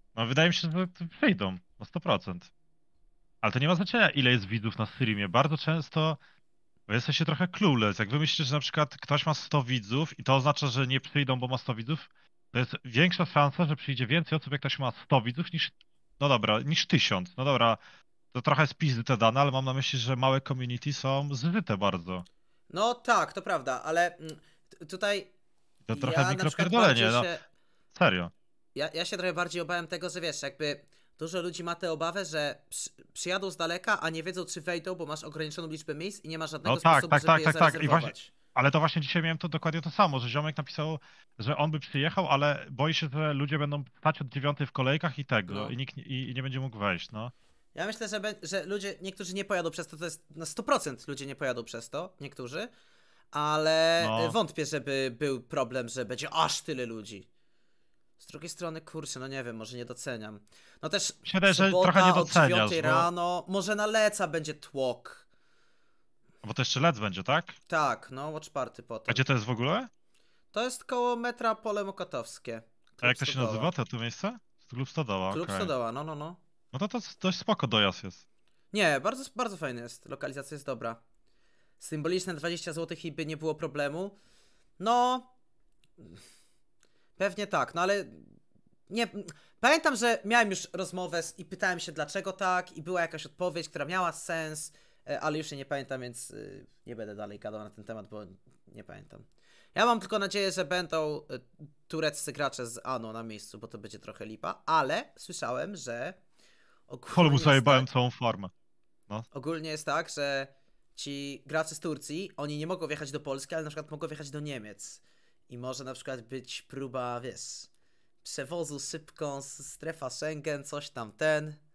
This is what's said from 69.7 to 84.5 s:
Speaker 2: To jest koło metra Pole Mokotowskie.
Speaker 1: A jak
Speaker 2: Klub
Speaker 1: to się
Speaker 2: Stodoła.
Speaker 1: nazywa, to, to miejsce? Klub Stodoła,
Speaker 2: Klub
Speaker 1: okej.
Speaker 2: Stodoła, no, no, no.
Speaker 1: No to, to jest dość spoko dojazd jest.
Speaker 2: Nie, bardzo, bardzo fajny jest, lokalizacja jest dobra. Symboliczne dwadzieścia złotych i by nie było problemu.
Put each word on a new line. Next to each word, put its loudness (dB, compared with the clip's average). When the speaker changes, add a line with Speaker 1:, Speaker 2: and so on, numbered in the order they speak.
Speaker 2:
To -4
jest -6
koło 0
metra -2
Pole -4
Mokotowskie. -8
Speaker 1:
A 4
jak 4
Speaker 2:
Klub -14
Speaker 1:
to -2
się -2
Speaker 2:
Stodoła. 0
Speaker 1:
nazywa, 2
to, -2
to -8
miejsce? -6
Klub -6
Stodoła, 0
Speaker 2:
Klub -4
Speaker 1:
okej. -2
Speaker 2:
Stodoła, -2
no, -8
no, -8
no. -10
Speaker 1:
No -8
to, 0
to -6
jest -10
dość 0
spoko 0
dojazd 2
jest. -16
Speaker 2:
Nie, 2
bardzo, -4
bardzo -4
fajny -6
jest, -16
lokalizacja -10
jest -14
dobra. -6
Symboliczne -4
dwadzieścia -6
złotych -8
i -6
by -6
nie -6
było -2
problemu. -4